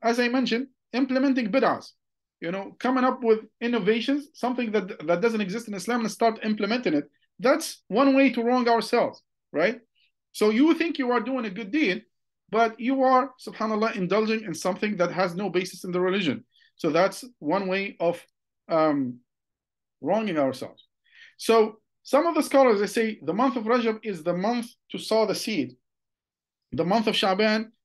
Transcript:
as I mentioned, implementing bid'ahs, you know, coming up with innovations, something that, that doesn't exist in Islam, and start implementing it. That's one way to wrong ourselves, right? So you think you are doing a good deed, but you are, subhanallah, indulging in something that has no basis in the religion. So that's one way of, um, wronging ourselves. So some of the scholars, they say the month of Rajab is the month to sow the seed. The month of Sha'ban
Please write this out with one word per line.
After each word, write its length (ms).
as 160
I 80
mentioned, 400
implementing 600
bid'ahs, 420
you 120
know, 260
coming 260
up 200
with 160
innovations, 720
something 400
that, 340
that 140
doesn't 200
exist 260
in 60
Islam, 280
and 100
start 320
implementing 500
it. 160
That's 480
one 280
way 140
to 140
wrong 260
ourselves, 540
right? 280
So 180
you 240
think 240
you 120
are 80
doing 260
a 40
good 220
deed, 320
but 280
you 220
are, 300
subhanallah, 520
indulging 480
in 100
something 440
that 140
has 220
no 160
basis 340
in 80
the 100
religion. 420
So 160
that's 320
one 280
way 320
of, 240
um, 480
wronging 360
ourselves. 480
So 420
some 240
of 80
the 80
scholars, 380
they 60
say 360
the 100
month 220
of 80
Rajab 400
is 180
the 120
month 340
to 80
sow 260
the 80
seed. 420
The 120
month 220
of 80
Sha'ban 540